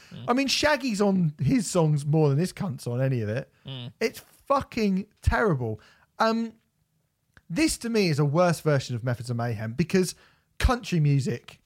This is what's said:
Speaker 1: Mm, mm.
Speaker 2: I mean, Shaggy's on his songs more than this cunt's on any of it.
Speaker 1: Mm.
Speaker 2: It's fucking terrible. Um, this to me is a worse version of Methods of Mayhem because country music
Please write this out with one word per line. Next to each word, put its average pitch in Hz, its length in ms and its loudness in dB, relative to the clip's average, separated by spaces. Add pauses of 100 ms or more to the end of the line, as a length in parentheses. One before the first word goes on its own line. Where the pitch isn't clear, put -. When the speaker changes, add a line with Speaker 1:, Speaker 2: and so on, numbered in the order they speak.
(140)
Speaker 1:
Mm, 92 60 -16
mm. 117 100 -14
Speaker 2:
I 247 40 2
mean, 269 140 2
Shaggy's 254 540 0
on 190 380 2
his 208 300 2
songs 151 360 2
more 151 240 4
than 139 80 2
this 180 160 0
cunt's 151 340 -8
on 120 140 -2
any 135 200 0
of 104 80 -4
it. 113 220 -6 (160)
Speaker 1:
Mm. 127 320 -12
Speaker 2:
It's 247 220 -4 (260)
fucking 190 600 0 (140)
terrible. 131 600 0 (380)
Um, 226 340 0 (960)
this 302 300 0
to 233 100 -6
me 214 200 2
is 139 100 2
a 151 60 4
worse 170 360 2
version 139 340 0
of 113 80 -8
Methods 120 260 -4
of 120 80 -4
Mayhem 113 360 -6
because 175 420 0 (440)
country 240 400 2
music 143 680 0